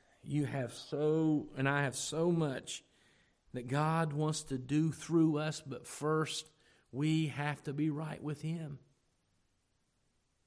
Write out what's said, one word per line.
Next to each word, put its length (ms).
you 240
have 260
so, 840
and 140
I 140
have 140
so 340
much 520
that 140
God 480
wants 300
to 120
do 340
through 460
us, 240
but 260
first 640
we 360
have 360
to 100
be 160
right 320
with 180
Him. 380